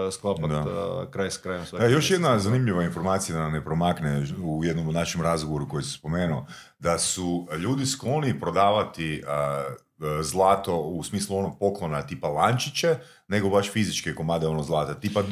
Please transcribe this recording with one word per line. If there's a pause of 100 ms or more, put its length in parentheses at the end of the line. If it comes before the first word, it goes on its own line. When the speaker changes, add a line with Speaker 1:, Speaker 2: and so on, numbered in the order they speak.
(120)
Speaker 1:
sklapat,
Speaker 2:
Da.
Speaker 1:
a,
kraj
s
krajem
svake
Speaker 2:
E,
još
Speaker 1:
mjesec.
Speaker 2:
jedna
zanimljiva
informacija
da
nam
ne
promakne (140)
u
jednom
našem
razgovoru
koji
si
spomenuo, (340)
da
su (120)
ljudi
skloni
prodavati, (400)
a, (580)
zlato
u
smislu
onog
poklona
tipa
lančiće, (320)
nego
baš
fizičke
komade
ono
zlata.
Tipa, (100)